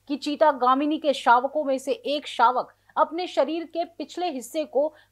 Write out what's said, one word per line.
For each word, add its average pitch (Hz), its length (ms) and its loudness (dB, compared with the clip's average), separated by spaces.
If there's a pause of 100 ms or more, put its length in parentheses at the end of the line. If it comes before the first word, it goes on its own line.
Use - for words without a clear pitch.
कि 294 60 -2
चीता 294 380 2
गामिनी 262 440 2
के 294 160 0
शावकों 269 500 2
में 269 140 -2
से 262 140 -6
एक 285 360 -4
शावक 247 460 2 (240)
अपने 311 300 0
शरीर 320 380 -2
के 330 220 -6
पिछले 349 420 -8
हिस्से 277 360 -6
को 294 280 -2 (180)